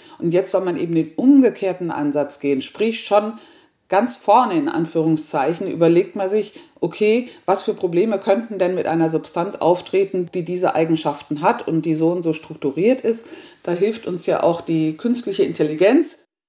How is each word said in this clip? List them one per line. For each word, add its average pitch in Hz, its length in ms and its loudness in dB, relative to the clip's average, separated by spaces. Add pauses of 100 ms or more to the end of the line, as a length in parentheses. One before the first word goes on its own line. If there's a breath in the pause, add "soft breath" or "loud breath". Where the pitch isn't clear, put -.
(200 loud breath)
Und 165 140 -2
jetzt 175 180 0
soll 190 120 0
man 180 140 -2
eben 170 160 -4
den 160 220 0
umgekehrten 208 760 4
Ansatz 143 480 -4
gehen, 139 220 0
sprich 220 440 -4
schon 214 280 2 (560 loud breath)
ganz 214 280 0
vorne 214 360 4
in 156 160 0
Anführungszeichen 160 960 -2
überlegt 170 500 2
man 190 140 -2
sich, 208 300 -4 (200 loud breath)
okay, 214 500 0 (160 loud breath)
was 196 180 0
für 208 100 -2
Probleme 190 460 0
könnten 202 400 -2
denn 185 160 0
mit 165 100 -2
einer 160 240 2
Substanz 170 460 -4
auftreten, 180 760 0
die 175 140 -6
diese 180 300 -2
Eigenschaften 156 640 -2
hat 202 260 0
und 160 180 -2
die 160 100 0
so 160 160 2
und 180 100 -2
so 165 120 0
strukturiert 160 680 -2
ist. 226 240 -2 (380 loud breath)
Da 180 80 -4
hilft 202 340 -2
uns 180 220 -8
ja - 160 0
auch 170 180 2
die 156 340 -2
künstliche 247 460 -2
Intelligenz. 165 840 2 (240)